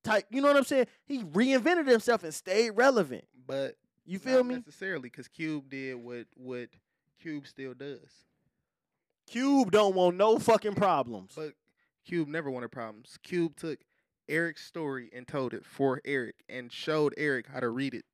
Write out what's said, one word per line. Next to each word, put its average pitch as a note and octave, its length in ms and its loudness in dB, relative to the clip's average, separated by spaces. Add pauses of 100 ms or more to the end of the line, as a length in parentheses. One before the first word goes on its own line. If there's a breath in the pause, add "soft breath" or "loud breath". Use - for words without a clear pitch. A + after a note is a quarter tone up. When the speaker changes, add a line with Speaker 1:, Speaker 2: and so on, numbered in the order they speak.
Speaker 1:
type, G#3+ 260 2
you B3 120 -4
know C#4 60 4
what C#4+ 80 6
I'm C#4 80 6
saying? B3+ 240 2 (180 soft breath)
He C#4 160 -6
reinvented B3+ 680 2
himself A#3 360 4
and D#3 100 -8
stayed G#3 380 0
relevant. G3+ 540 2 (200)
Speaker 2:
But C3+ 300 -4 (300)
Speaker 1:
You F#3 140 -10
feel C4 180 2
Speaker 2:
not B3+ 80 6
Speaker 1:
me? B3 100 -4
Speaker 2:
necessarily, F3 540 -8
'cause B2 180 -18
Cube D3+ 420 -8
did C3+ 260 -8
what, A#2+ 400 -12
what B2 340 -10 (520)
Cube D3 240 -10
still C3 280 -14
does. C3+ 260 -14 (1300)
Speaker 1:
Cube C4 460 2
don't G3+ 240 6
want F3+ 200 4
no A3 240 4
fucking G#3+ 360 2
problems. B2+ 600 0
Speaker 2:
But D#3 180 -12 (520)
Cube E3 240 -4
never D3+ 200 -6
wanted B2 220 -8
problems. A2+ 500 -14
Cube E3+ 360 -4
took D#3 220 -10 (500)
Eric's D#3+ 340 -4
story C3+ 500 -10
and B2 140 -16
told C3 260 -4
it G#2+ 120 -12
for C3+ 400 0
Eric C3 300 -6 (120)
and A#2+ 240 -14
showed D#3 460 0
Eric C#3 300 -2
how C3+ 120 -10
to B2 80 -2
read C3 260 -4
it - 200 -12